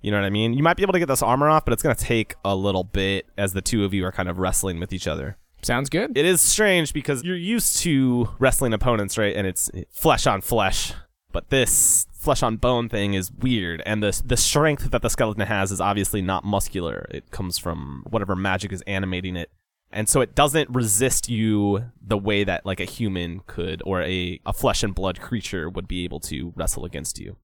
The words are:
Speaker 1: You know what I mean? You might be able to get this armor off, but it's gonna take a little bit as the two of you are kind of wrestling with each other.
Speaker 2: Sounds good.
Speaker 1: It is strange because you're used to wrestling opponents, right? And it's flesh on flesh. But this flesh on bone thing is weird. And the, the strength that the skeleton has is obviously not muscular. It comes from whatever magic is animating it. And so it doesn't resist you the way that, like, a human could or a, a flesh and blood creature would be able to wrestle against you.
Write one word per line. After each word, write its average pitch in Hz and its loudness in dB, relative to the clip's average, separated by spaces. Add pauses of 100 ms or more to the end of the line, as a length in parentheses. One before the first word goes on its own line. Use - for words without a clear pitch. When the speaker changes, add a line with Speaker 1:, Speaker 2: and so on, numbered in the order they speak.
Speaker 1:
You 98 -2
know 101 2
what 98 2
I 95 0
mean? 110 2
You 139 2
might 170 4
be 180 0
able 190 2
to 185 4
get 170 0
this 131 2
armor 131 4
off, 156 4
but 123 0
it's 113 -2
gonna 127 4
take 113 0 (100)
a 98 2
little 95 0
bit 98 -2 (120)
as 101 0
the 98 -2
two 107 2
of 95 0
you 92 0
are 92 -4
kind 90 -4
of 90 -6
wrestling 92 0
with 90 -6
each 92 -6
other. 73 -6 (240)
Speaker 2:
Sounds 131 0
good. 226 -2
Speaker 1:
It 151 4
is 180 4
strange 185 4
because 143 -2
you're 180 -4
used 202 0
to 127 2 (100)
wrestling 127 2
opponents, 104 0
right? 104 2
And 98 -2
it's - -4 (200)
flesh - 4
on 101 2
flesh. 101 0 (400)
But - -6
this - 4
flesh - 0
on 113 2
bone 120 2
thing 101 0
is 95 -2
weird. 95 0
And 107 0
the, 104 2
the 123 2
strength 151 2
that 123 0
the 117 0
skeleton 107 0
has 98 0
is 92 -4
obviously 101 0
not 92 -2
muscular. 87 -2
It - -12
comes 90 -6
from 71 -6
whatever 101 0
magic 95 0
is 92 -8
animating 95 -4
it. 82 -8 (400)
And - -4
so 139 4
it - 0
doesn't 147 4
resist 123 0
you 107 2 (180)
the 104 0
way 101 2
that, 92 -2
like, 95 -2
a 90 -2
human 90 -4
could 82 -6
or 92 0
a, 90 -2
a - -4
flesh - 0
and 95 -2
blood 92 -2
creature 95 -6
would 95 -8
be 90 -4
able - -8
to 85 -8
wrestle - -4
against - -8
you. - -12